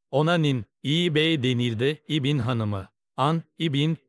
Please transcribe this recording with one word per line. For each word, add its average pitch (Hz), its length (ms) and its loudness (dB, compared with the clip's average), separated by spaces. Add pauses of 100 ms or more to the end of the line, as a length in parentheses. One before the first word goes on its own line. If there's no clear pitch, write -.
(100)
Ona 156 240 2
Nin, 143 300 0 (180)
iyi 165 320 0
bey 156 280 2
denildi, 123 680 0
İbn 147 300 0
hanımı. 107 500 -4 (280)
An, 156 260 0 (160)
İbn, 156 380 0 (120)